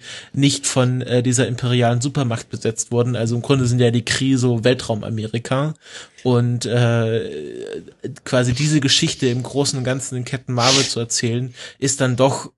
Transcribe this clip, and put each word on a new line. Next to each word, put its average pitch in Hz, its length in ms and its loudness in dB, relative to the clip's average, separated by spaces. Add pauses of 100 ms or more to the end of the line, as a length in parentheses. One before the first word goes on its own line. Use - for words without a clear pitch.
(340)
nicht 139 320 2
von, 127 360 0
äh, 123 200 0
dieser 123 260 2
imperialen 120 540 0
Supermacht 127 480 -2
besetzt - 420 -4
wurden. 120 240 2
Also 117 200 0
im 120 80 -2
Grunde 135 240 2
sind 123 120 2
ja 120 120 6
die 120 140 2
Kree 135 300 2
so 123 280 2
Weltraumamerika 113 1080 -2 (500)
und, 120 420 2
äh, 110 960 0 (640)
quasi 127 280 2
diese 147 280 2
Geschichte 139 460 2
im 123 140 0
Großen 139 380 -2
und 127 60 -4
Ganzen 131 320 -4
in 123 80 -6
Captain 127 280 -8
Marvel 131 320 2
zu - 140 -4
erzählen, 120 540 -2 (260)
ist 135 220 -2
dann 127 160 2
doch, 127 400 2